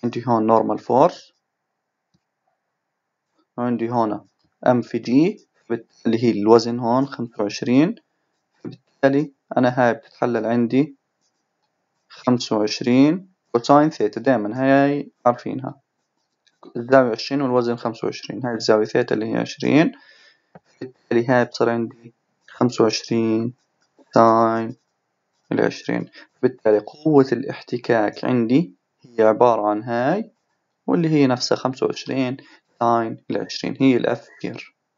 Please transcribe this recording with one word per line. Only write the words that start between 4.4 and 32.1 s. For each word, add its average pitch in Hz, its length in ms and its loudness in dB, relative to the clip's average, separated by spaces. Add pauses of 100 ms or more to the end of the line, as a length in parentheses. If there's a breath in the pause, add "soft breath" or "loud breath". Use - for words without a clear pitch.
ام 123 160 4
في 113 160 -6
جي، 139 500 0 (580)
اللي 113 180 0
هي 120 60 4
الوزن 113 480 4
هون 127 280 0
خمسة 120 360 -8
وعشرين، 123 520 0 (720)
فبالتالي - 680 -2 (240)
أنا 123 120 2
هاي 123 260 0
بتتحلل 117 520 -6
عندي 120 500 0 (1120)
خمسة - 480 -4
وعشرين 127 760 0 (200)
كوساين 147 380 2
ثيتا، 110 300 -4
دائمًا 117 420 -2
هاي 139 480 2 (160)
عارفينها، 127 540 -4 (960)
الزاوية 123 340 2
عشرين 139 320 -4
والوزن 123 340 0
خمسة 113 300 -6
وعشرين، 147 400 -8
هاي 120 80 -4
الزاوية 110 300 2
ثيتا 123 300 -2
اللي 113 200 -4
هي - 20 -2
عشرين، 127 560 0 (880 soft breath)
فبالتالي - 460 -4
هاي 123 180 4
بتصير 120 260 -2
عندي 117 440 -6 (340)
خمسة 123 360 0
وعشرين 113 680 -2 (600)
ساين 113 640 2 (760)
العشرين، - 580 -4 (220 loud breath)
فبالتالي 110 460 0
قوة 139 540 2
الاحتكاك 117 920 -4
عندي 127 500 0 (280)
هي 117 220 0
عبارة 110 460 2
عن 107 120 -4
هاي، 123 500 -4 (540)
واللي 170 220 0
هي 151 180 4
نفسها 127 300 -2
خمسة - 300 -4
وعشرين 131 500 -6 (440 loud breath)